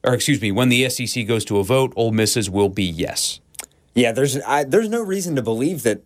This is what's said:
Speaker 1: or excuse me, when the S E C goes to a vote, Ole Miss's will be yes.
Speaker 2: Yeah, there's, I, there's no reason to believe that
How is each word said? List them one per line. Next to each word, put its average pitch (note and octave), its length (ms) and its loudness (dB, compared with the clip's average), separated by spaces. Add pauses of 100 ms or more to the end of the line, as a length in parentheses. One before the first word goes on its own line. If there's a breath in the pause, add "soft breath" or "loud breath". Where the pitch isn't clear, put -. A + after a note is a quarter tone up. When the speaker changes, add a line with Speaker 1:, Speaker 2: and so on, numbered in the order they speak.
Speaker 1:
or B2+ 100 4
excuse C#3 280 0
me, G#2 100 0
when B2 160 2
the B2 160 4
S B2+ 160 -2
E A#2+ 80 -6
C A#2+ 160 -4
goes A2 220 -2
to G2+ 140 0
a G2 40 0
vote, C3 320 2
Ole A2+ 160 0
Miss's A2 380 0
will G2+ 180 2
be F#2+ 160 -2
yes. - 560 -4 (560)
Speaker 2:
Yeah, A#2+ 160 4
there's, C3 300 0
I, C#3 240 0
there's G#3 240 2
no A#3 120 -2
reason F#3+ 360 -4
to B2+ 40 0
believe B2 420 -2
that G#2+ 220 0